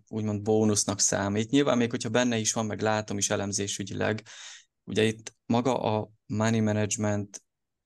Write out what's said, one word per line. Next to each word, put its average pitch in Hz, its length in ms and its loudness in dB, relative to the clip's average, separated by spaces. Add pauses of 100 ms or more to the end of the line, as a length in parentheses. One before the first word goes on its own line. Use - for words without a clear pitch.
úgymond 107 340 -4
bónusznak 107 580 2
számít. 101 500 0
Nyilván 139 280 4
még, 117 120 2
hogyha 120 200 -4
benne 120 280 2
is 110 160 0
van, 113 120 -2
meg 104 160 -6
látom 107 360 0
is 101 120 -2
elemzésügyileg, 101 920 -2 (640)
ugye - 200 0
itt 110 320 -2 (100)
maga 123 360 2
a 107 280 -2 (160)
money 110 340 0
management 107 840 0 (420)